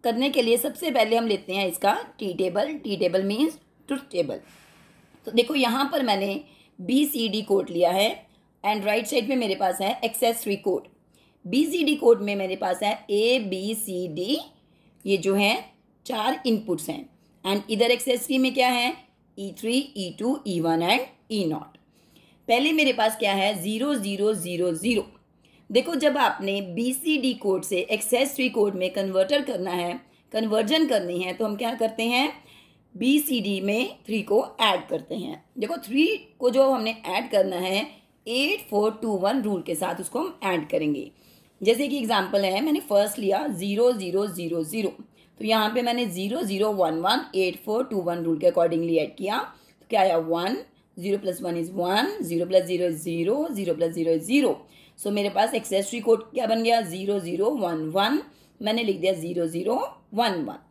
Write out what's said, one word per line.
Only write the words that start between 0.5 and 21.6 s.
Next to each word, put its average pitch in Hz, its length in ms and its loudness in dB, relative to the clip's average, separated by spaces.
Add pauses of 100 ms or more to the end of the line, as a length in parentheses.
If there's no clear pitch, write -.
सबसे 302 340 -4
पहले 226 240 2
हम 233 120 2
लेते 196 260 -2
हैं 196 140 0
इसका 196 260 0 (260)
टी 190 180 -4
टेबल। 202 360 0
टी 220 240 -6
टेबल 180 260 2
मीन्स 226 340 0 (300)
ट्रुथ 277 120 -4 (120)
टेबल। 147 280 -2 (880)
तो 220 40 -10
देखो 240 240 2
यहाँ 262 360 2
पर 294 120 0
मैंने 196 360 0 (400)
बी 262 260 2
सी 226 240 -2
डी 214 120 -2
कोड 196 280 0
लिया 170 220 4
है 196 180 4 (540)
and 208 220 0
राइट 214 220 0
साइड 240 200 0
पे 269 80 0
मेरे 214 200 0
पास 185 260 0
है 196 80 0 (140)
एक्स 220 200 -2
एस 233 200 0
थ्री 202 140 0
कोड। 185 260 -2 (600)
बी 262 200 2
सी 320 180 -2
डी 302 120 2
कोड 233 260 6
में 202 140 -2
मेरे 190 200 -4
पास 185 280 -2
है 208 100 0 (140)
A, 208 160 2 (260)
B, 185 140 -6 (140)
C, 185 280 -6 (120)
D, 220 200 -2 (680)
ये 196 120 2
जो 190 180 0
है 208 220 4 (480)
चार 240 400 -2
इनपुट्स 185 440 -2
हैं। - 200 -10 (360)
And 202 260 -2
इधर 233 200 2
एक्स 240 160 0
एस 247 200 0
थ्री 254 100 2
में 262 160 2
क्या 254 160 4
है? 247 240 0 (440)
ई 196 220 -10
थ्री, 233 180 0 (200)
ई 180 220 -6
टू, 254 280 -2
ई 175 120 -2
वन 165 300 2
and 494 180 2 (240)
ई 208 140 0
नॉट। - 320 -6 (680)